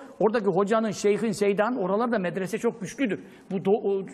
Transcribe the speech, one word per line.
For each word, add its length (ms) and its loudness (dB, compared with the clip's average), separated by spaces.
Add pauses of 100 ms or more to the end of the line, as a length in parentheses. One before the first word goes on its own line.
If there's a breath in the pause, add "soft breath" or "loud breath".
(200 loud breath)
Oradaki 280 2
hocanın, 440 2
şeyhin, 400 0
seydan, 460 2
oralarda 420 0
medrese 380 -4
çok 240 -2
güçlüdür. 380 -2 (320 loud breath)
Bu 40 -2
do-, 480 2
o, 100 -12